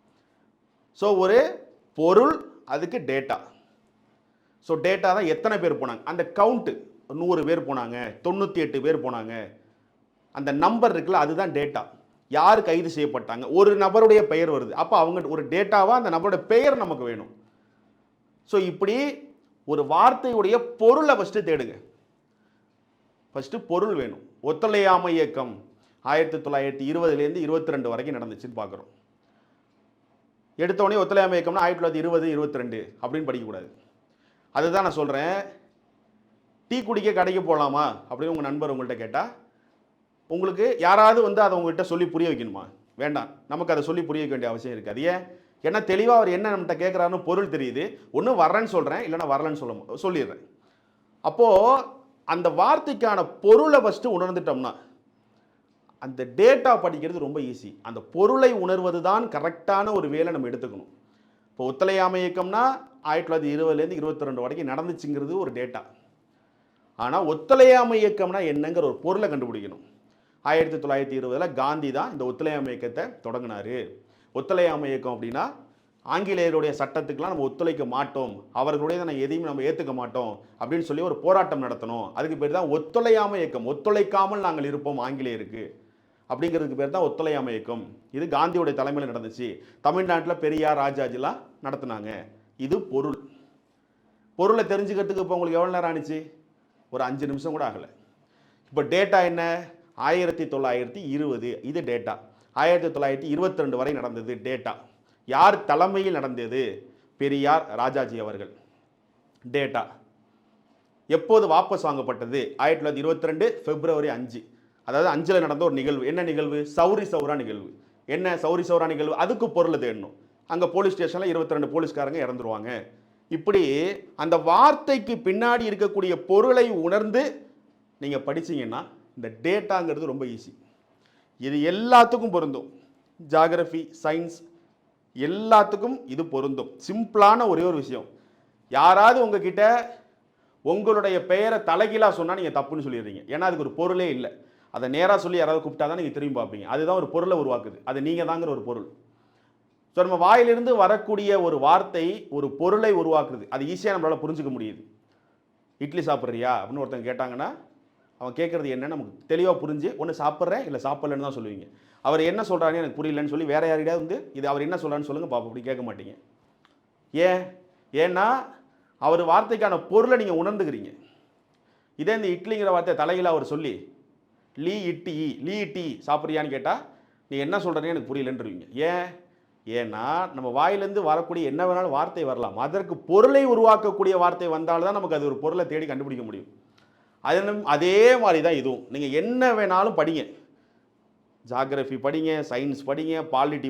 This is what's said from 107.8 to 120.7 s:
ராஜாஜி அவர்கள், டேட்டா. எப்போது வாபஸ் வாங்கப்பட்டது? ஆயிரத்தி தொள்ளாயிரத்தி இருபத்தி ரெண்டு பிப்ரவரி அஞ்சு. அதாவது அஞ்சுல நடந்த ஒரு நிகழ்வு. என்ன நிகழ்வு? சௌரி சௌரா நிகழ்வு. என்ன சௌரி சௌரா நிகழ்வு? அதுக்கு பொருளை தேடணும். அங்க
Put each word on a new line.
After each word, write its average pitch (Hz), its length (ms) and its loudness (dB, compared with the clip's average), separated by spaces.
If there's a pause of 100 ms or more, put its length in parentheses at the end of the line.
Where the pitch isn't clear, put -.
ராஜாஜி 131 420 -2
அவர்கள், 101 280 -12 (1040)
டேட்டா. 131 280 0 (1300)
எப்போது 214 380 4
வாபஸ் 190 340 2
வாங்கப்பட்டது? 123 520 -4 (220)
ஆயிரத்தி 156 200 2
தொள்ளாயிரத்தி 143 220 -4
இருபத்தி 160 260 0
ரெண்டு 160 160 0 (200)
பிப்ரவரி 151 480 -2
அஞ்சு. 117 260 -12 (460)
அதாவது 147 260 2
அஞ்சுல 165 320 2
நடந்த 147 220 -2
ஒரு 139 120 2
நிகழ்வு. 135 320 -2
என்ன 175 180 -2
நிகழ்வு? 147 300 -2 (180)
சௌரி 196 340 2
சௌரா 147 300 -2
நிகழ்வு. 107 260 -10 (480)
என்ன 180 280 -2
சௌரி 170 260 0
சௌரா 170 240 4
நிகழ்வு? 151 200 -2 (100)
அதுக்கு 220 240 0 (100)
பொருளை 165 260 2
தேடணும். 107 320 -6 (380)
அங்க 175 220 2